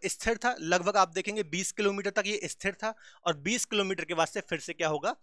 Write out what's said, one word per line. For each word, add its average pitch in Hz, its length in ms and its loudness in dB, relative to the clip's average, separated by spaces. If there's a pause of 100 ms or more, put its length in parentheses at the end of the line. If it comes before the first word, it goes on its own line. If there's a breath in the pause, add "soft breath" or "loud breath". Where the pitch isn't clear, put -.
स्थिर 226 320 -2
था, 247 220 0
लगभग 180 380 2
आप 185 120 8
देखेंगे 196 340 -2
बीस 170 280 -4
किलोमीटर 202 380 0
तक 196 160 0
ये 208 180 -2
स्थिर 190 300 -4
था, 220 220 -6 (300 loud breath)
और 165 120 2
बीस 190 280 -2
किलोमीटर 190 400 0
के 170 80 -6
बाद 165 140 2
से 202 140 -6
फिर 165 180 -4
से 165 140 -8
क्या 165 140 0
होगा, 156 360 -2